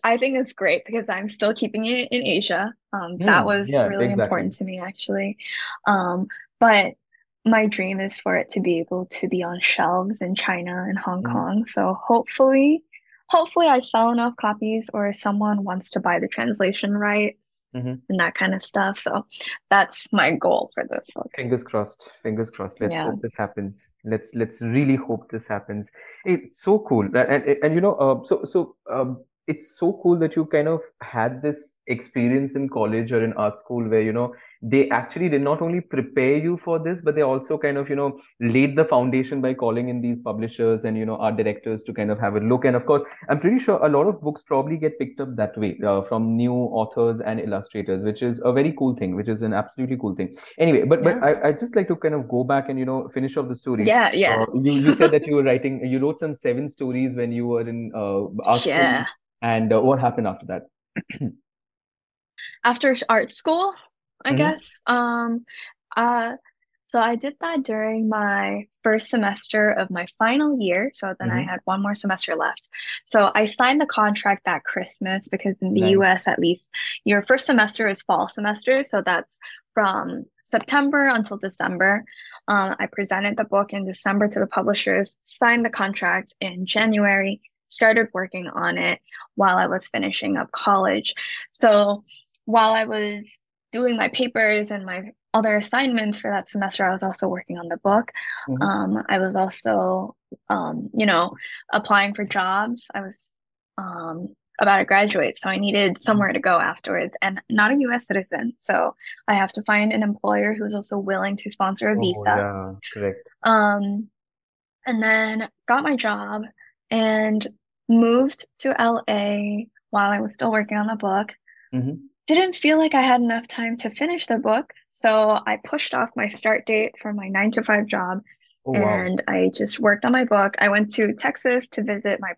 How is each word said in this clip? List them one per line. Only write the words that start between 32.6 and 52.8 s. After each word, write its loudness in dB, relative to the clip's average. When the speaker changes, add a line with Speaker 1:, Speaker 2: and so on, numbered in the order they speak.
Speaker 2:
college -2
or 2
in -2
art -2
school -4
where, 2
you 0
know, -2
they 2
actually -2
did 2
not 0
only -2
prepare 0
you 0
for -4
this, -4
but 0
they 2
also 0
kind -2
of, -4
you -2
know, -2
laid 4
the 4
foundation 2
by 0
calling -2
in -4
these -2
publishers -2
and, -2
you -2
know, -4
art 0
directors -4
to -10
kind -2
of -2
have -2
a 2
look. 2
And 4
of -2
course, 2
I'm 2
pretty 2
sure 2
a 4
lot 4
of -2
books -6
probably -2
get -4
picked -6
up -8
that -4
way, -4
uh, 2
from -2
new 2
authors 0
and -4
illustrators, -4
which -2
is -2
a 4
very 2
cool 0
thing, -4
which -4
is -4
an -2
absolutely -4
cool -4
thing. -6
Anyway, 6
but, 2
but 4
Speaker 1:
Yeah. 0
Speaker 2:
I, 4
I'd -4
just -4
like 2
to -2
kind -2
of -4
go 0
back 0
and, -4